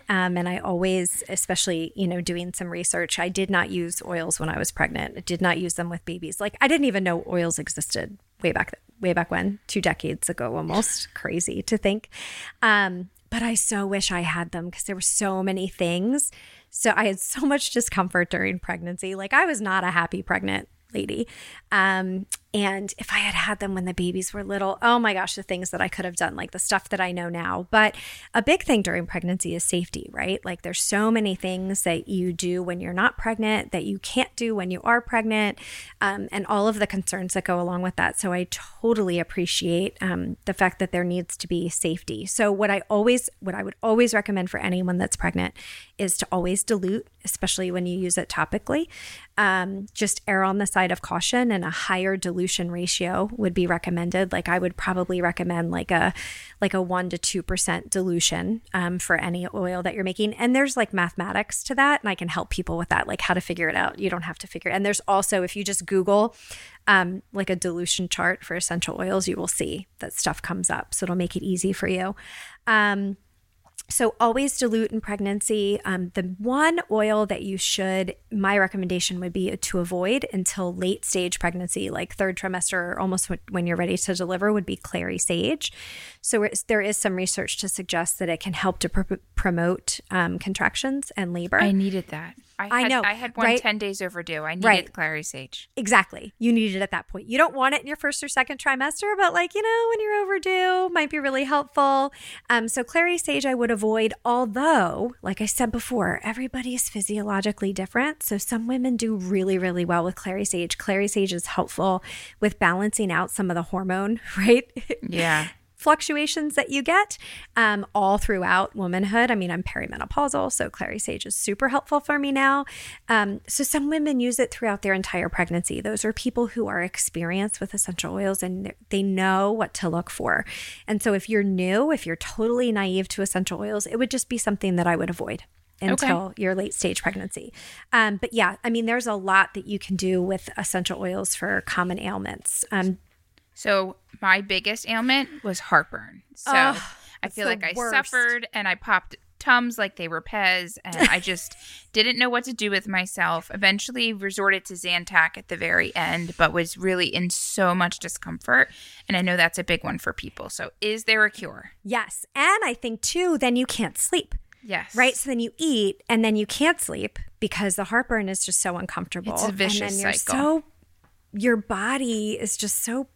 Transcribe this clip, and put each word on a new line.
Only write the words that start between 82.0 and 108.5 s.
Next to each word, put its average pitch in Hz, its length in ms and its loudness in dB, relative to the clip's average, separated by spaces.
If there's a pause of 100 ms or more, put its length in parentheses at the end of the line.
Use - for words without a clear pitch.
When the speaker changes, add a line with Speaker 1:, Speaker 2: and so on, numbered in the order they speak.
Speaker 1:
third 190 200 0
trimester 185 360 -2
or 175 260 -2
almost 185 320 0
when, 175 80 -2 (120)
when 180 140 0
you're 170 120 2
ready 180 200 2
to 185 180 0
deliver, 185 380 0
would 202 140 2
be 190 80 -4
clary 180 440 -6
sage. 190 540 0 (480)
So 220 220 2
it's, 208 220 -2
there 214 160 2
is 202 160 0
some 190 180 0
research 185 440 -2
to 196 100 -6
suggest 175 500 -4
that 185 100 -2
it 165 120 -2
can 190 140 -4
help 185 260 0
to - 80 0
pr-, 190 260 2 (220)
promote, 175 640 0 (100)
um, 180 300 0
contractions - 760 -2
and 180 160 -4
labor. 175 280 0
Speaker 2:
I 202 100 6
needed 196 380 2
that. 160 260 -10 (240)
I 202 120 -4
Speaker 1:
I 240 100 2
Speaker 2:
had, 240 80 4
Speaker 1:
know, 254 160 2
Speaker 2:
I 208 80 2
had 240 240 -8
one 226 80 2
Speaker 1:
right? 240 160 6
Speaker 2:
ten 214 160 0
days 202 240 -4
overdue. 170 420 -6
I 156 120 -4
needed 185 120 -4
Speaker 1:
Right. 226 240 6
Speaker 2:
clary 156 320 -4
sage. - 540 -12
Speaker 1:
Exactly. 208 640 2
You 233 160 4
need 220 200 2
it 190 60 -2
at 196 100 -2
that - 160 -4
point. - 220 -12
You 233 80 -2
don't 311 180 4
want 269 200 4
it 294 80 -2
in - 40 -14
your 294 120 -6
first 294 260 -2
or 285 40 -8
second 262 300 0
trimester, 294 600 0
but, 370 160 4
like, 349 200 0
you 415 60 -2
know, 453 300 2
when 440 100 0
you're 415 220 0
overdue, 370 680 2
might 311 200 0
be 302 80 -4
really 277 260 0
helpful. 277 680 2 (340)
Um, 233 200 2
so 247 140 -2
clary 339 360 2
sage 277 260 -2
I 269 80 2
would 240 180 0
avoid, 220 440 2 (100)
although, 240 960 2
like 190 220 -4
I 214 40 0
said 233 240 0
before, 226 540 0
everybody 247 500 -4
is 247 140 -2
physiologically 202 880 -2
different. 240 480 -2
So 208 160 -2
some 226 280 -2